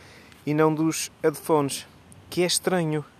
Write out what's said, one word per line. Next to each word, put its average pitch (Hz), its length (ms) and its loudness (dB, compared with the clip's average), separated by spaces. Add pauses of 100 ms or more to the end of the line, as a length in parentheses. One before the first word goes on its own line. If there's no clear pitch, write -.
(460)
e 147 80 0
não 156 200 4
dos 156 380 -2 (100)
headphones, 147 640 0 (440)
que 175 120 -2
é 180 40 2
estranho. 165 580 0 (140)